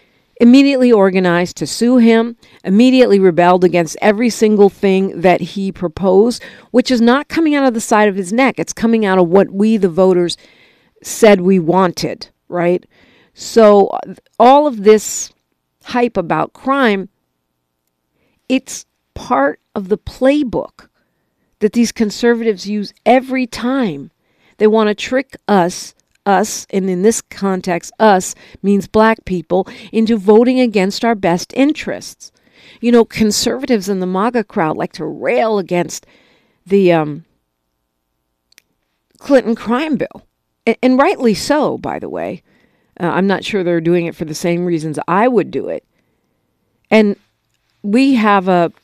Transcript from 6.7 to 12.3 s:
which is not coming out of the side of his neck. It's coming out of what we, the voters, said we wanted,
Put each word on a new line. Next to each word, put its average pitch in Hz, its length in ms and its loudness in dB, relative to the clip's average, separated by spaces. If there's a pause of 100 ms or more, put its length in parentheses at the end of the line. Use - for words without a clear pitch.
which 247 200 0
is 240 100 0
not 247 280 2
coming 311 260 0
out 277 120 0
of 233 80 0
the 233 60 -6
side 214 280 2
of 190 60 -2
his 185 180 -6
neck. 247 260 0
It's 160 140 -8
coming 226 320 0
out 185 140 2
of 180 100 4
what 190 220 0
we, 220 260 0
the 190 140 0
voters, 180 480 0 (640)
said 202 400 4
we 190 160 2
wanted, 170 720 -2 (200)